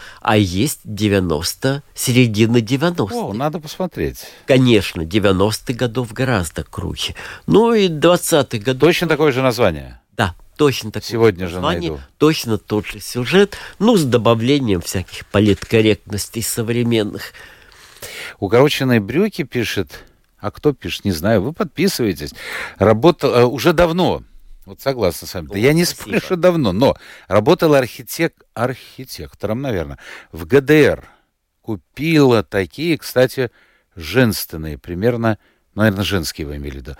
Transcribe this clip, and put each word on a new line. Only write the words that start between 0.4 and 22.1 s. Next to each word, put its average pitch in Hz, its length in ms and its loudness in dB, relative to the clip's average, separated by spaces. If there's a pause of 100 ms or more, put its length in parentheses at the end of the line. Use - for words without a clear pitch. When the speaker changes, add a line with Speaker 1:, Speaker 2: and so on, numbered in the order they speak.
Speaker 1:
девяносто, 101 1040 -2 (100)
середина 117 640 2
девяностых. 135 560 -2
Speaker 2:
О, 170 160 -4
надо 151 280 -4
посмотреть. 151 640 -8 (220)
Speaker 1:
Конечно, 123 580 2
девяностых 98 720 0
годов 113 360 -4
гораздо 104 520 -4
круче. - 500 -8 (320)
Ну 233 280 4
и 202 120 4
двадцатых 156 800 2
годов 131 240 -2
Speaker 2:
Точно 170 180 0
такое 151 240 2
же 127 120 0
название? 104 580 0 (160)
Speaker 1:
Да, 95 180 -2 (220)
точно 131 340 0
такое 104 180 -10
Speaker 2:
Сегодня 107 380 2
же 85 100 -8
Speaker 1:
название, 139 360 -2
Speaker 2:
найду. 73 100 -12 (160)
Speaker 1:
точно 143 400 0
тот 107 300 -4
же 104 100 -14
сюжет, 127 580 0 (220)
ну, 220 180 4
с 165 80 2
добавлением 117 760 2
всяких - 460 -8
политкорректностей 104 1160 0
современных. 117 920 -2 (1040)
Speaker 2:
"Укороченные 123 580 4
брюки", 143 460 -2
пишет. 104 600 -6 (340)
А 101 120 -8
кто - 220 0
пишет, - 320 -10
не 98 80 0
знаю. 90 300 2
Вы 135 100 -6
подписывайтесь. 123 800 -2 (460)